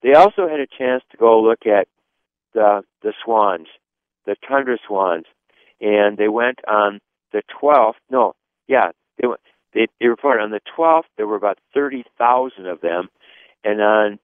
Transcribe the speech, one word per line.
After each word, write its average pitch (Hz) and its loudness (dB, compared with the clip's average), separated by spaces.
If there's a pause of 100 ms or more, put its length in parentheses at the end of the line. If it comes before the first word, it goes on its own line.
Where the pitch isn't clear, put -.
They 131 4
also 185 4
had 151 -6
a 135 -6
chance 127 -4
to - -20
go 113 4
look 113 0
at 101 0 (640)
the, 104 2 (200)
the 107 -6 (120)
swans, 101 -2 (600)
the 101 -6 (120)
tundra 131 -2
swans, 92 -2 (560)
and 104 0
they 104 0
went 120 -2
on 104 0 (320)
the 107 -4 (180)
twelfth. 135 2 (120)
No, 123 0 (340)
yeah, 113 0 (280)
they 123 -2
went. 120 -4 (320)
They, 113 -2 (120)
they 117 -2
reported 120 0
on 107 -8
the 104 -8 (160)
twelfth 165 0
there 107 -6
were 107 -6
about 101 -4 (140)
thirty 135 -4 (120)
thousand 123 -2
of 87 -10
them, 87 -4 (560)
and 104 -2
on 107 2